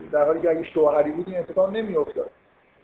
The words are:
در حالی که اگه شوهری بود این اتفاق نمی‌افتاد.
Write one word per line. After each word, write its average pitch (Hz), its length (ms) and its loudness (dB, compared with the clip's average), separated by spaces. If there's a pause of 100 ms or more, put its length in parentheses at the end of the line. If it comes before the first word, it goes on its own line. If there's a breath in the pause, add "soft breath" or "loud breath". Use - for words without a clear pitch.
(140)
در 147 120 2
حالی 165 160 0
که 170 100 2
اگه 160 120 0
شوهری 151 480 2
بود 175 180 -6
این 185 100 -6
اتفاق 185 320 0
نمی‌افتاد. 196 600 -4 (540)